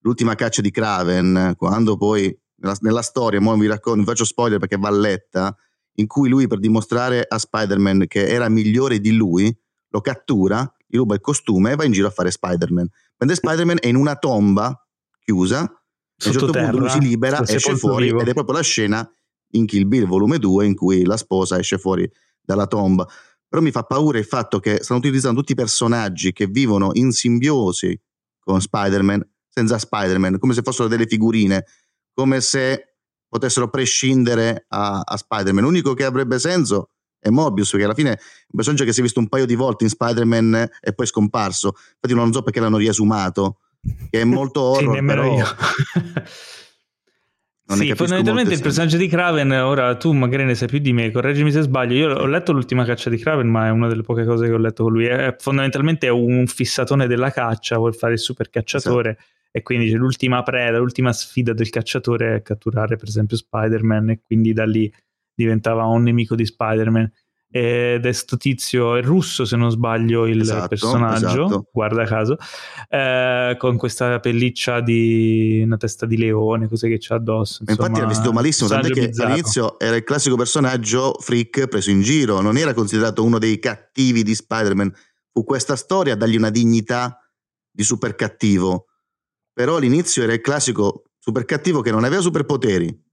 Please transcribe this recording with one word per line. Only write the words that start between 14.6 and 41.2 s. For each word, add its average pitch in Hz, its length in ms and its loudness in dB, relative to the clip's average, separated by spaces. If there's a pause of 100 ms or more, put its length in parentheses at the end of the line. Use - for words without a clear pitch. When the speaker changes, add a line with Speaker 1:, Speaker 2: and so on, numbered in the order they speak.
Speaker 1:
chiusa, 101 400 0
e - 0 -
a - 640 -12
un - 40 0
certo 135 200 2
punto 135 80 0
lui 120 100 0 (200)
Speaker 2:
Sottoterra, - 0 -
Speaker 1:
si 139 100 0
libera, 131 380 2
Speaker 2:
sul 123 80 0
Speaker 1:
esce 107 140 0
Speaker 2:
sepolcro 135 300 -2
Speaker 1:
fuori 123 160 0
Speaker 2:
vivo. 117 160 0
Speaker 1:
ed 117 60 0
è 123 60 -2
proprio 139 240 -2
la 170 40 -2
scena 110 500 -2 (420)
in 113 120 2
Kill 98 220 0
Bill 117 180 2
volume 101 320 2
due 101 300 2
in 95 80 2
cui 92 300 2
la 104 120 0
sposa 95 400 -2
esce 92 220 -4
fuori 90 280 -2 (320)
dalla 98 280 -2
tomba. 98 400 0 (400)
Però 156 160 -2
mi 143 80 2
fa 120 120 -4
paura 139 340 0
il 104 80 -2
fatto 107 340 -4
che 107 220 0
stanno 123 180 -2
utilizzando 131 400 0
tutti 139 140 -2
i - 20 2
personaggi 113 800 -2
che 104 140 -2
vivono 101 460 2
in 123 180 2
simbiosi 117 880 0 (420)
con 95 200 0
Spider-Man, 98 680 0 (220)
senza 117 300 0
Spider-Man, 95 640 -2
come 127 140 2
se 117 80 0
fossero 117 280 -2
delle 117 160 0
figurine, 107 580 2 (500)
come 135 280 0
se 131 540 -2 (340)
potessero 123 400 -2
prescindere 120 1000 0
a, 101 360 -4
a - 100 -6
Spider-Man. 98 480 0
L'unico 143 300 2
che 135 100 -2
avrebbe 127 360 0
senso 143 500 0 (300)
è 107 100 -2
Morbius, 113 420 2
perché 101 140 0
alla 107 80 0
fine 143 200 0
è - 60 -4
un - 360 -20
personaggio 139 280 0
che 117 100 0
si 113 60 0
è 123 40 2
visto 120 160 0
un 110 100 0
paio 135 160 2
di 120 100 0
volte 120 300 -2
in 107 40 2
Spider-Man 117 640 2 (280)
e 104 120 -6
poi 120 120 -2
è - 20 -4
scomparso. 104 680 -2 (180)